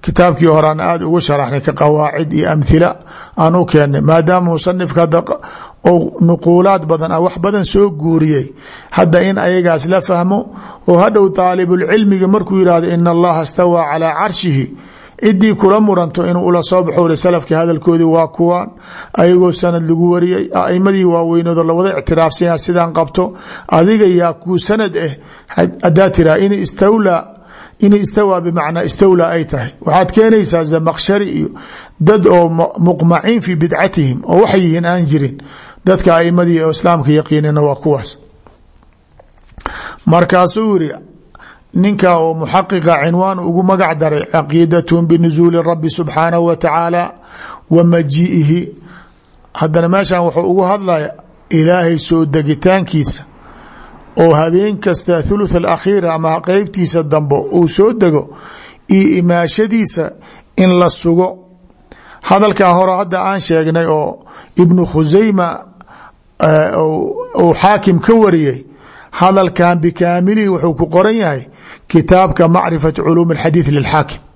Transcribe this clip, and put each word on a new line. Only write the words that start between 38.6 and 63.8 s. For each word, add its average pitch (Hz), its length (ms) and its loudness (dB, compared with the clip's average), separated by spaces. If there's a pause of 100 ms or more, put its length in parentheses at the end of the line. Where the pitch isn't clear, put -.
Markaasuu 180 680 2
yiri, 160 180 -2 (840)
ninka 190 440 2
oo 160 160 0
muxaqiqa 170 600 -2 (100)
cinwaan 185 340 0
ugu 170 240 -2
magac 180 360 0
daray, 151 340 -2
"Caqiidatun 165 720 0
binuzuuli 170 560 2
Rabbi 160 280 -2
subxaanahu 165 560 -2
wa 170 100 0
tacaala 170 580 -2 (560)
wa 170 140 4
maji'ihi." 170 760 0 (960)
Haddana 165 340 0
meeshan 185 360 0
wuxuu 170 260 -2
ugu 185 120 2
hadlaya 180 480 -2 (400)
Ilaahay 165 480 2
soo 165 280 0
degitaankiisa, 156 960 -2 (960)
oo 165 160 4
habeen 175 440 0
kasta 175 440 -2
thuluth 202 320 -2
al-akhiir 180 520 -2
ama 160 340 -2
qeybtiisa 180 600 -2
dambe 147 320 0 (180)
uu 175 160 2
soo 208 240 2
dego, 170 440 -2 (520)
iyo 190 300 2
imaashadiisa 175 920 -2 (440)
in 185 220 4
la 175 100 2
sugo. 170 500 -2 (840)
Hadalkan 196 520 2
hore 185 180 2
hadda 185 320 -4
aan 190 160 -4
sheegnay 160 460 -2